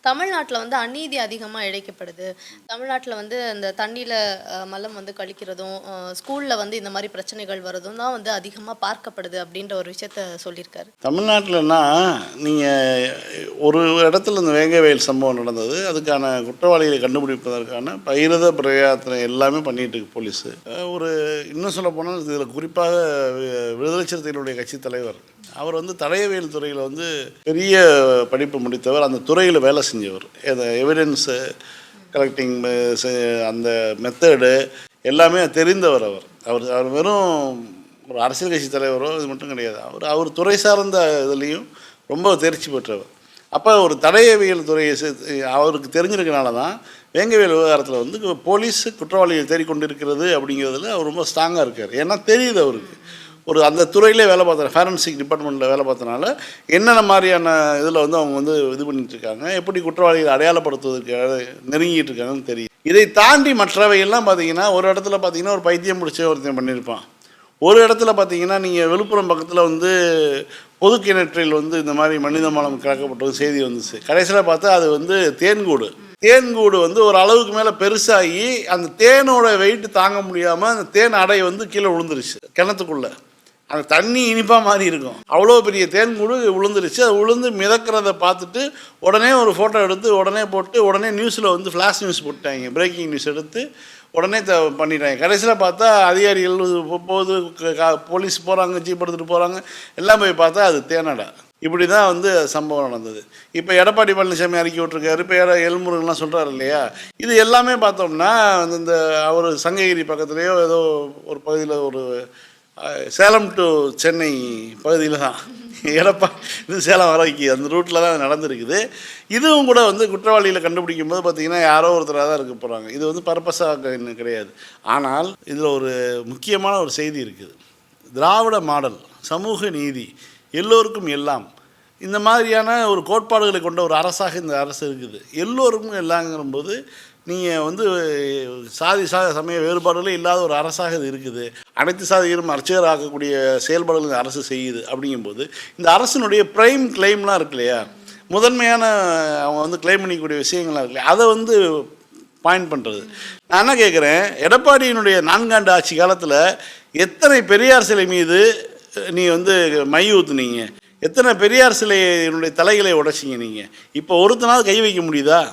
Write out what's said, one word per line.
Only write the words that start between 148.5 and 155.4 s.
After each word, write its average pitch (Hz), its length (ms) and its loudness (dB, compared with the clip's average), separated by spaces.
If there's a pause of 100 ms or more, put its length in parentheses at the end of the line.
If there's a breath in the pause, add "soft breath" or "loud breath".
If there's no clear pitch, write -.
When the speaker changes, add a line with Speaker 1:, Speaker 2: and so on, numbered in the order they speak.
Speaker 2:
அவங்க 151 200 -2
வந்து 170 200 -6
கிளைம் 196 200 2
பண்ணிக்கக்கூடிய 156 400 -6
விஷயங்கள்லாம் 165 400 -4
இருக்கு 123 120 -10
இல்லையா, 131 180 -2
அதை 226 180 6
வந்து 226 220 0 (920)
பாயிண்ட் 180 280 2
பண்றது. 110 280 -8 (460 loud breath)
நான் 185 160 4
என்ன 262 180 2
கேட்குறேன், 160 400 4 (260)
எடப்பாடியினுடைய 240 680 4 (140)
நான்காண்டு 214 480 4